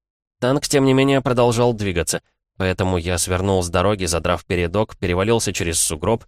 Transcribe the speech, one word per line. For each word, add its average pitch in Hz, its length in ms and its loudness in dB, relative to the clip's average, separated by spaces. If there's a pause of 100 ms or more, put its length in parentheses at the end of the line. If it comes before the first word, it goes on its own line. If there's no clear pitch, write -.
(400)
Танк, 135 260 0
тем 135 200 2
не 131 80 4
менее, 135 260 4
продолжал 120 540 2
двигаться, 87 480 -2 (340)
поэтому 92 400 0
я 87 220 -2
свернул 92 440 0
с 87 60 -4
дороги, 92 380 0
задрав 82 400 -2
передок, 87 500 -2
перевалился 98 560 0
через 85 260 -4
сугроб, 87 500 -2